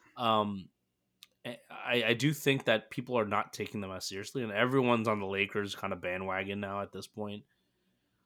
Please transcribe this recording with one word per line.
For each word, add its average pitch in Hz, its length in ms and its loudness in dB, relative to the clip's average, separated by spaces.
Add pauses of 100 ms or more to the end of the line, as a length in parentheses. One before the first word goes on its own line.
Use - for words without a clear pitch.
(180)
um, 107 500 2 (800)
I, 120 600 -4
I 117 60 6
do 135 200 2
think 135 320 0
that 110 240 2
people 123 280 -4
are 110 80 4
not 104 280 0
taking 107 260 -6
them 95 120 -6
as 92 140 -8
seriously, 101 380 -8
and 110 80 -4
everyone's 120 560 4
on 107 120 2
the 98 80 -2
Lakers 98 480 0
kind 98 180 -4
of 90 80 -6
bandwagon 95 580 -4
now 101 220 -4
at 95 100 -8
this - 160 -12
point. 104 360 -10 (840)